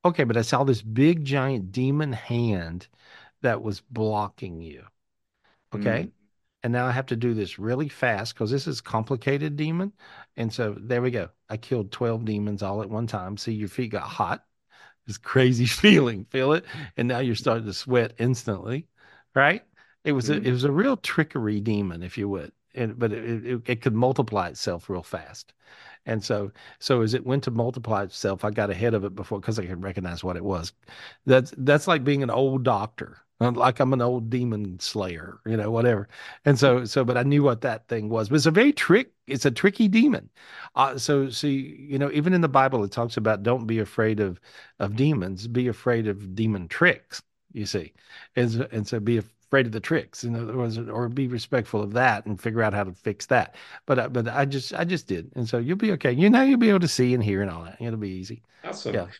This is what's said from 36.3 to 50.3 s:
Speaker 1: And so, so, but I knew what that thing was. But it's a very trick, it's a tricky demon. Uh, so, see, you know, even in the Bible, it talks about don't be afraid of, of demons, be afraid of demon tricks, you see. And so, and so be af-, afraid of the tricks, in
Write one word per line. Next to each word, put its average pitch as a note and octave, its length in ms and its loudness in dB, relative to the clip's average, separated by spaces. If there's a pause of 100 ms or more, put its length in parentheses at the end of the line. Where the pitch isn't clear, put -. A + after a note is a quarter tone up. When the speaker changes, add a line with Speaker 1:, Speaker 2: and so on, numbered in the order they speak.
Speaker 1:
And C#3+ 120 6
so, B2+ 280 6
so, C3 200 0
but B2 120 0
I D3+ 60 2
knew C#3+ 200 4
what A#2+ 180 2
that A#2 260 -4
thing G#2+ 220 -4
was. A2 200 -2
But C3+ 60 2
it's C3+ 120 4
a D#3+ 40 6
very B3 220 6
trick, - 380 4 (160)
it's C3+ 180 -4
a C#3 60 6
tricky G3+ 360 2
demon. A3+ 420 4 (460)
Uh, C3+ 220 2
so, C3+ 320 2
see, C3+ 580 -4
you C#3 120 -2
know, C#3+ 120 0
even D3 220 2
in F3+ 80 6
the E3 60 4
Bible, C3 360 4
it G2+ 80 -4
talks A#2 260 -4
about G#2+ 260 2
don't A#2 240 0
be A2+ 120 0
afraid A2 400 0
of, F#2+ 200 -2 (400)
of G2+ 160 -2
demons, A2 520 0
be B2 200 0
afraid A#2 400 0
of G2+ 280 -6
demon G#2 320 0
tricks, - 540 0 (320)
you G#2 140 -6
see. E2 260 -6 (420)
And B2 160 2
so, A#2 200 -2
and G#2+ 160 -4
so A#2 120 -4
be A#2 180 2
af-, - 160 -4 (140)
afraid C3+ 180 4
of A2+ 60 -6
the A2+ 80 -6
tricks, - 440 -4
in A#2 120 -4